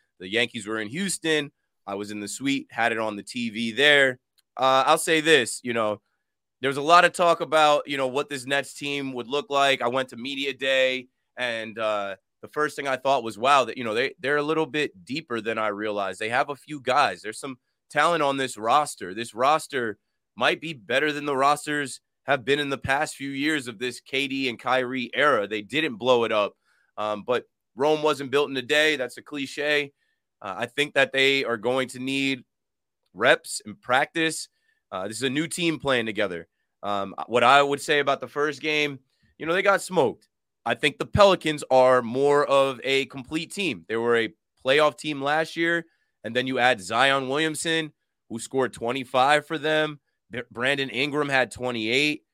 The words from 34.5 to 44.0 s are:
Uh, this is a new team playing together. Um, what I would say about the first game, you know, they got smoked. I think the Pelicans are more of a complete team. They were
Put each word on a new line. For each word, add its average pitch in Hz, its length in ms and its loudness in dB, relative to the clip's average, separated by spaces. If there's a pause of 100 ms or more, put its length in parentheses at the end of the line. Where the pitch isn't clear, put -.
Uh, 95 160 -6
this 107 80 -10
is 120 80 -6
a 131 60 0
new 151 180 -4
team 165 320 -2
playing 127 260 0
together. 95 400 -4 (360)
Um, 98 320 -4 (120)
what 117 160 2
I 135 180 8
would 143 200 2
say 151 180 0
about 139 220 0
the 127 80 -10
first 147 320 -4
game, 147 400 -2 (360)
you 143 100 -12
know, 160 60 -2
they 190 100 0
got 196 200 2
smoked. 147 460 0 (360)
I 120 100 0
think 143 240 -2
the 156 80 -6
Pelicans 175 640 4
are 127 320 6
more 139 440 2
of 135 380 2
a 135 220 0
complete 139 460 -10
team. 139 360 -6
They 110 80 -4
were 117 200 2